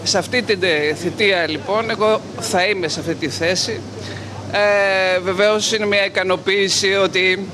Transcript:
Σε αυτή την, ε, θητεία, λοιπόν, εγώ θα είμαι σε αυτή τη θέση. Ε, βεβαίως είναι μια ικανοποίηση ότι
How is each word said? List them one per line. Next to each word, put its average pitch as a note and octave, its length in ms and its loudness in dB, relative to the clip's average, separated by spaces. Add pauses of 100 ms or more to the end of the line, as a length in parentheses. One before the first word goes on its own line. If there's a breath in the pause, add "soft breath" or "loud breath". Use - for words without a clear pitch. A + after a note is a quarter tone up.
Σε F#3 140 0
αυτή A#3+ 240 0
την, G3 220 0
ε, D3+ 300 2
θητεία, F3 560 0
λοιπόν, G#3 400 -2
εγώ G#3+ 320 2 (180)
θα F3+ 260 0
είμαι G3 220 0
σε D3 120 -4
αυτή D3+ 160 -4
τη D3+ 140 -4
θέση. F#3 500 -2 (720 loud breath)
Ε, G3 680 2
βεβαίως G#3 540 2
είναι G#3+ 120 0
μια G3+ 200 2
ικανοποίηση F#3+ 880 0
ότι F#3 600 2